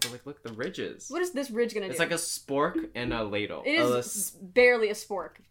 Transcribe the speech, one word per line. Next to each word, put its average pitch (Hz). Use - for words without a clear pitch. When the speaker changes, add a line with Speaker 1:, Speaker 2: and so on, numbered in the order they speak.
Speaker 1:
but, 123
like, 120
look, 143
the 117
ridges. 113
Speaker 2:
What 320
is 359
this -
ridge 220
gonna 202
Speaker 1:
It's 180
Speaker 2:
do? 170
Speaker 1:
like 165
a 170
spork 160
and 120
a 113
ladle. 101
Speaker 2:
It 294
is 311
Speaker 1:
A -
s-, 208
Speaker 2:
barely 233
a 208
spork. 185